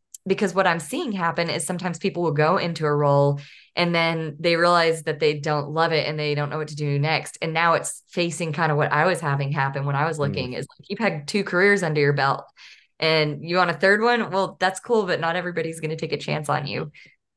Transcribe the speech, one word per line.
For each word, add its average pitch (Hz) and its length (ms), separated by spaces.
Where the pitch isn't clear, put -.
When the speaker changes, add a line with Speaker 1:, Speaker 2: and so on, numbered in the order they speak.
Speaker 1:
because 185 260
what 185 140
I'm 170 120
seeing 285 320
happen 170 380
is 165 160
sometimes 180 320
people 170 240
will 175 100
go 151 260
into 165 280
a 147 100
role 143 460
and 175 200
then 165 440
they 170 160
realize 165 480
that 151 160
they 151 200
don't 147 300
love 160 240
it 156 140
and 156 120
they 147 160
don't 147 160
know 156 80
what 151 80
to 151 80
do 143 240
next. 151 420
And 160 120
now 165 200
it's - 360
facing 170 440
kinda 156 220
what 147 160
I 151 140
was 180 140
having 143 320
happen 139 340
when 143 100
I 143 100
was 160 120
Speaker 2:
Mm. - 20
Speaker 1:
looking, 135 340
is, - 140
like, - 120
you've 202 100
had 160 280
two 202 160
careers 190 380
under 156 180
your 143 140
belt 139 320
and 151 440
you 170 120
want 175 160
a - 20
third 196 300
one? 233 260
Well, 185 300
that's 190 200
cool, 220 280
but 175 120
not 165 160
everybody's 170 440
gonna 156 160
take 151 180
a 139 40
chance 151 320
on 143 180
you. 151 240